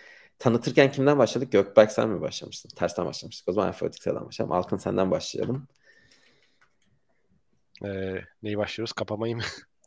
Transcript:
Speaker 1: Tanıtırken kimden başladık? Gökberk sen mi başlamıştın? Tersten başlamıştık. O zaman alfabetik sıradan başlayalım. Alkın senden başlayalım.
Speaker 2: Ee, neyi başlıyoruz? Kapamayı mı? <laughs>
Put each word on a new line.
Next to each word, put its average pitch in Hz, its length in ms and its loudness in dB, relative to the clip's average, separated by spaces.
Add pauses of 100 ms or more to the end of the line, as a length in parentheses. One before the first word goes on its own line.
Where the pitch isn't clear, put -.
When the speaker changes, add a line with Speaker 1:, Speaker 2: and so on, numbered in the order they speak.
(380)
Speaker 1:
Tanıtırken 127 540 4
kimden 139 260 4
başladık? 123 340 2
Gökberk 107 400 6
sen 117 160 0
mi 92 120 -4
başlamıştın? - 560 -10
Tersten 87 300 -2
başlamıştık. - 420 -10
O 90 40 0
zaman 95 160 0
alfabetik 87 340 -8
sıradan - 240 -4
başlayalım. - 300 -8
Alkın 92 200 -2
senden 95 340 -2
başlayalım. - 580 -4 (2250)
Speaker 2:
Ee, 95 300 -6 (280)
neyi 104 160 -4
başlıyoruz? 107 340 -4
Kapamayı 110 440 -4
mı? 117 60 -6
<laughs> - 340 -12 (100)